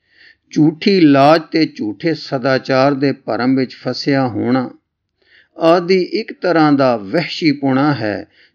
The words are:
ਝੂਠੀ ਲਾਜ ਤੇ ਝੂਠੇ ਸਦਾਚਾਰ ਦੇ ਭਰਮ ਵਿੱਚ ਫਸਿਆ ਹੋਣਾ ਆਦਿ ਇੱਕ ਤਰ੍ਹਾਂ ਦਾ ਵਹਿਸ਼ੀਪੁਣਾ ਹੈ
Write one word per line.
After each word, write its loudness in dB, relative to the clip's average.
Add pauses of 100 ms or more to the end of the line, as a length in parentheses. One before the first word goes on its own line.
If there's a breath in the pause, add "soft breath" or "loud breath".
(500 soft breath)
ਝੂਠੀ 0
ਲਾਜ 4 (100)
ਤੇ 0
ਝੂਠੇ -6
ਸਦਾਚਾਰ -2
ਦੇ -2
ਭਰਮ -2
ਵਿੱਚ -2
ਫਸਿਆ -4
ਹੋਣਾ -4 (840 soft breath)
ਆਦਿ 2
ਇੱਕ -6
ਤਰ੍ਹਾਂ 0
ਦਾ 2
ਵਹਿਸ਼ੀਪੁਣਾ -2
ਹੈ -6 (280 soft breath)